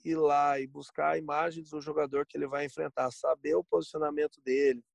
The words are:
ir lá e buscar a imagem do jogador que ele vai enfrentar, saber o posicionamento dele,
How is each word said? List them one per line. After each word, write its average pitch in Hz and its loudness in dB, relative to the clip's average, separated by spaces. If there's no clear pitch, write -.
ir 165 0
lá 143 4
e 135 -6
buscar 143 -4
a 160 0
imagem 160 -4
do 151 -10
jogador 143 -2
que - -14
ele 143 -2
vai 143 -4
enfrentar, 135 -4
saber 143 -2
o 175 2
posicionamento 151 -2
dele, 131 2